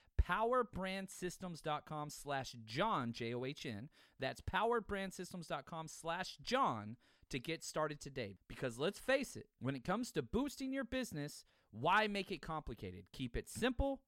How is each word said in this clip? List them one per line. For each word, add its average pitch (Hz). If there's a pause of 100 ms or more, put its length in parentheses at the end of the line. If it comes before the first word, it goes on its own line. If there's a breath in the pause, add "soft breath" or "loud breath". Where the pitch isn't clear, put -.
(180)
power 233
brand 190
systems 180
dot 151
com 151
slash 139 (120)
John, 139
J 117
O 123
H 143
N. 117 (300)
That's 131
power 226
brand 190
systems 180
dot 147
com 160
slash 170
John 139 (320)
to 143
get 160
started 151
today. 123 (100)
Because 120
let's 170
face 269
it, 110 (140)
when 135
it 127
comes 214
to 151
boosting 262
your 269
business, 165 (240)
why 175
make 202
it 175
complicated? 110 (100)
Keep 127
it 113
simple, 262